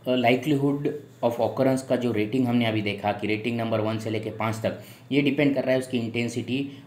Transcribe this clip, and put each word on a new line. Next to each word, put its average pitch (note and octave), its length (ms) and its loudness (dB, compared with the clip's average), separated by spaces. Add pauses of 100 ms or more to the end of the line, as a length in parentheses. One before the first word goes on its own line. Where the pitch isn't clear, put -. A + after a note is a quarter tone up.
अ, - 20 0
likelihood C#3 800 2 (360)
of A#2 160 2
occurrence C3 420 2
का B2+ 140 0
जो A#2+ 160 0
rating A2 340 0
हमने A#2+ 200 2
अभी G#2+ 160 2
देखा G2+ 300 0
कि G2+ 140 -4
rating A2+ 320 -2
number A2+ 220 0
one A2 180 -2
से A2 120 -6
लेके A2 200 -4
पाँच A2 320 -2
तक, - 200 -4 (300)
ये C#3 100 4
depend C#3 320 2
कर B2+ 80 0
रहा C3 100 0
है C3 60 4
उसकी B2+ 200 -4
intensity A#2+ 880 -4